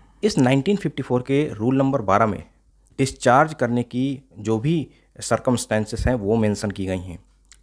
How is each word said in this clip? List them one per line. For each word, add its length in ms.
इस 140
नाइनटीन 380
फिफ्टी 280
फ़ोर 180
के 320
रूल 240
नंबर 240
बारह 240
में 180
डिस्चार्ज 560
करने 300
की 380
जो 200
भी 300
सर्कमस्टेंसेस 880
हैं 80
वो 200
मेंशन 360
की 140
गई 140
हैं। 200